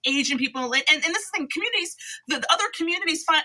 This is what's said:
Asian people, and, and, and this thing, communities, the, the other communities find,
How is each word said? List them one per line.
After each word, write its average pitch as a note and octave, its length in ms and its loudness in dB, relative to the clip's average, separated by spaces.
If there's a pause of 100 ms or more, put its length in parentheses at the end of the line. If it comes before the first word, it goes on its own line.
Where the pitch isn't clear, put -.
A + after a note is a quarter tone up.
Asian C4+ 320 2
people, B3+ 340 -2
and, C#4 180 2
and, D#4 140 2
and E4 80 0
this G4+ 220 -2
thing, D#4 180 -4
communities, G4 420 -2 (320)
the, C4+ 120 -2
the - 120 0
other G4+ 140 4 (100)
communities E4+ 480 -2
find, D#4 220 4